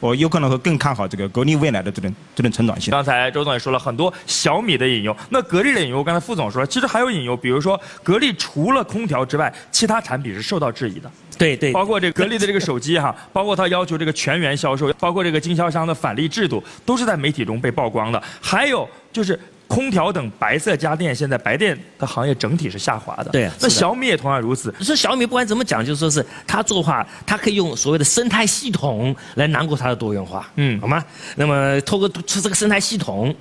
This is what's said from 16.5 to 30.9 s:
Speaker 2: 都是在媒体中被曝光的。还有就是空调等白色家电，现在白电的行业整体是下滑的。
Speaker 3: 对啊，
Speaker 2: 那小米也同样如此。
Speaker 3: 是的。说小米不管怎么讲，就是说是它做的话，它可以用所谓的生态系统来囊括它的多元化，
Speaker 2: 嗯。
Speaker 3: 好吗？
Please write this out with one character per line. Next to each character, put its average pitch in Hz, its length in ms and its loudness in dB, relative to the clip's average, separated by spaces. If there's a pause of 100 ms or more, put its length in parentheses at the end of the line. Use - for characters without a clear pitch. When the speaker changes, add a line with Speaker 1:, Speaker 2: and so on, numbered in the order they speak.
Speaker 2:
都 247 120 2
是 240 80 0
在 208 120 2
媒 147 160 0
体 131 120 -2
中 110 160 -4
被 127 100 0
曝 123 180 0
光 110 240 -2
的。 110 100 0 (180)
还 226 260 2
有 233 220 0 (240)
就 220 120 0
是 185 140 0 (280)
空 262 240 0
调 185 220 2
等 139 260 -4
白 117 180 2
色 160 200 0
家 156 180 0
电， 160 180 -2
现 135 160 -2
在 135 80 0
白 117 200 0
电 175 200 2 (220)
的 135 80 -4
行 120 220 -2
业 143 80 4
整 117 200 0
体 151 140 -2
是 98 80 -10
下 117 180 0
滑 - 280 -10
的。 - 80 -10
Speaker 3:
对 123 140 4
啊， 92 140 -4
Speaker 2:
那 254 80 2
小 196 240 4
米 254 140 -2
也 202 100 4
同 139 140 -2
样 135 100 2
如 117 140 0
此。 113 200 -6
Speaker 3:
是 - 40 -18
的。 190 60 -6
说 302 100 0
小 269 220 2
米 247 100 2
不 220 60 -4
管 247 120 2
怎 214 120 0
么 254 80 0
讲， 113 200 0
就 139 80 -2
是 143 60 -2
说 160 100 2
是 147 160 2 (220)
它 208 160 0
做 - 140 0
的 180 60 2
话， 139 220 2 (220)
它 208 100 2
可 208 140 0
以 208 60 2
用 170 180 2
所 131 160 0
谓 160 80 4
的 143 60 2
生 233 240 2
态 214 180 2
系 240 240 -2
统 131 440 0 (200)
来 143 140 2
囊 151 180 2
括 147 100 -2
它 127 120 -2
的 123 80 0
多 107 160 -2
元 98 120 -4
化， 90 300 -10
Speaker 2:
嗯。 131 260 2
Speaker 3:
好 95 60 -4
吗？ 151 180 0 (300)